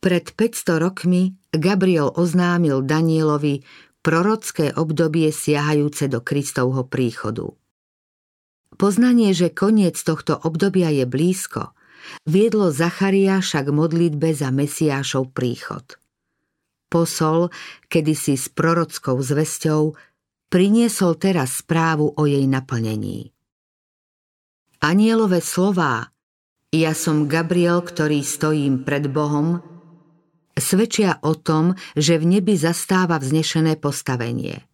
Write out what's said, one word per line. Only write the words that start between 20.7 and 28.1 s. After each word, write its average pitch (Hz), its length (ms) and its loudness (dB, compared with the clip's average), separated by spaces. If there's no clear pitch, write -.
teraz 170 400 -2
správu 160 560 0
o 151 80 0
jej 143 240 2
naplnení. 113 800 -4
Anielove 202 640 2
slová: 175 640 -2
„Ja 160 240 2
som 151 320 0
Gabriel, 175 560 0
ktorý 151 400 -2